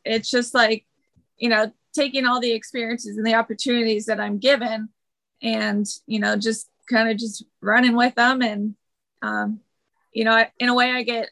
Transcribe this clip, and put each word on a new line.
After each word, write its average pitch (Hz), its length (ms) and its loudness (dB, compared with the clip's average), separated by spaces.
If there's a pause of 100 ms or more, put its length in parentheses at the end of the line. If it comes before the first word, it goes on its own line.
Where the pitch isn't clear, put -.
It's 220 240 -2
just 240 240 0
like, 226 320 2 (520)
you 233 120 0
know, 214 220 2 (220)
taking 269 320 0
all 247 140 2
the 240 120 0
experiences 226 680 -6
and 220 80 -2
the 226 100 2
opportunities 226 720 0
that 214 120 -2
I'm 208 200 -4
given 226 500 0 (520)
and, 214 440 -2 (200)
you 214 140 -4
know, 208 160 0
just 220 340 -4 (200)
kinda 226 260 2
just 214 280 -8 (180)
running 233 340 4
with 247 200 2
them. 254 260 4
And, 208 340 -2 (460)
um, 214 400 -4 (500)
you 220 140 -2
know, 226 80 4
I, 226 260 4
in 247 100 2
a 247 40 4
way, 247 180 4
I 247 120 -2
get 233 280 -4